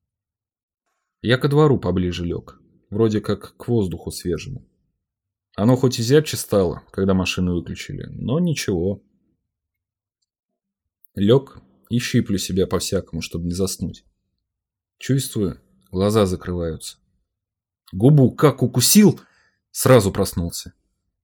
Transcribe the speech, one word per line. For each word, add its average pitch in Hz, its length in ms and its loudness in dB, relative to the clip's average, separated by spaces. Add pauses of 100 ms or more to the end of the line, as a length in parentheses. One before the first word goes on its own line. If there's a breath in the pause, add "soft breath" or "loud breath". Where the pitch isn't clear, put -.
(1200)
Я 123 160 2
ко 147 100 0
двору 143 320 4
поближе 90 460 -2
лег, - 360 -8 (280)
вроде 107 320 0
как - 360 -6
к - 100 -20
воздуху 95 440 -2
свежему. - 580 -8 (880)
Оно 117 220 2
хоть 123 220 0
и 113 40 -4
зябче 147 340 2
стало, - 540 -2
когда 95 240 0
машину 90 400 -2
выключили, - 520 -10
но 110 320 -6
ничего. 101 600 -2 (2250)
Лег 101 440 2 (300)
и 117 80 0
щиплю 117 400 0
себя 92 300 -2
по-всякому, 87 560 -4
чтобы 85 220 -8
не 87 80 -4
заснуть. 92 520 -6 (920)
Чувствую, 113 600 -2 (300)
глаза 101 380 2
закрываются. 87 720 -8 (920)
Губу 127 400 4
как 143 300 2
укусил, 156 580 4 (520 soft breath)
сразу 101 400 4
проснулся. - 600 -4 (500)